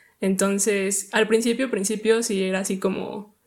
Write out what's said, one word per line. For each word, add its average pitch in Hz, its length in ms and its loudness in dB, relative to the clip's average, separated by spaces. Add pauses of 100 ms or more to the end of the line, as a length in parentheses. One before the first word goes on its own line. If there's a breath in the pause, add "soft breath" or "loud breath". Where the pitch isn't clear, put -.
(200 loud breath)
Entonces, 196 960 0
al 220 140 4
principio, 233 440 2
principio 214 500 0
sí 196 220 -2
era 190 160 0
así 196 200 -2
como, - 560 -4 (120)